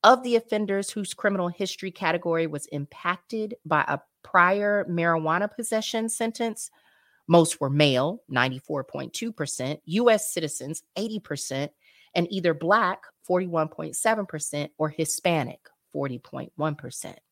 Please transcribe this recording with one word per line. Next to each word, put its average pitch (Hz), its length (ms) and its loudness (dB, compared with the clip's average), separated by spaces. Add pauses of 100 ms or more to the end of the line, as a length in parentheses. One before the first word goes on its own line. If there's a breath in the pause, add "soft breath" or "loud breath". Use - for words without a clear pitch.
Of 247 200 8
the 240 120 2
offenders 208 540 0
whose 202 240 -8
criminal 190 340 0
history - 440 -6
category 165 560 0
was 151 200 -8
impacted 185 880 -6 (100)
by 151 220 2
a 147 120 -2 (240)
prior 202 640 4
marijuana 170 640 2
possession 226 580 -4
sentence, 226 600 -4 (580 soft breath)
most 165 320 6
were 135 100 0
male, 147 600 2
ninety-four 131 540 -2
point 131 300 -10
two 233 180 -6
percent, 143 540 -6
U 220 260 4
S 214 200 2
citizens, 151 520 -6 (120)
eighty 214 240 -4
percent, 143 520 -6 (420 soft breath)
and 175 180 2
either 180 220 0
Black, 185 500 0 (200)
forty-one 175 440 0
point 160 280 -10
seven 214 320 0
percent, 147 500 -8
or 156 120 0
Hispanic, 156 720 -2 (300)
forty 139 280 -6
point 135 360 -12
one 147 200 -2
percent. - 440 -14 (120)